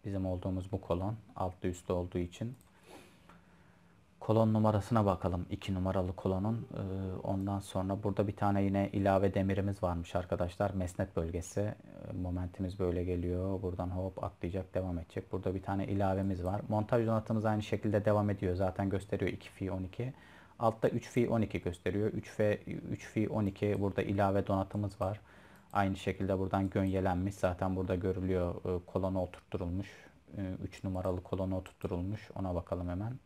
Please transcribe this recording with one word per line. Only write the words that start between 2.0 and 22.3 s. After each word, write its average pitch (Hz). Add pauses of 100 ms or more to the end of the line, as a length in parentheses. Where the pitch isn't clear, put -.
için. 113 (1600)
Kolon 110
numarasına 107
bakalım. 90
İki 101
numaralı 92
kolonun. 98
Ee, - (440)
ondan 98
sonra 98
burada 101
bir 104
tane 101
yine 98
ilave 98
demirimiz 98
varmış 85
arkadaşlar. 90
Mesnet 95
bölgesi. 85
Ee, 104 (460)
momentimiz 90
böyle 90
geliyor. 90
Buradan 90
hop 92
atlayacak, 92
devam 92
edecek. -
Burada 92
bir 95
tane 98
ilavemiz 98
var. 95
Montaj 110
donatımız 110
aynı 107
şekilde 104
devam 104
ediyor. 98
Zaten 95
gösteriyor 95
iki -
fi 95
on 95
iki. 120 (460)
Altta 113
üç -
fi 120
on 117
iki 101
gösteriyor. 95
Üç -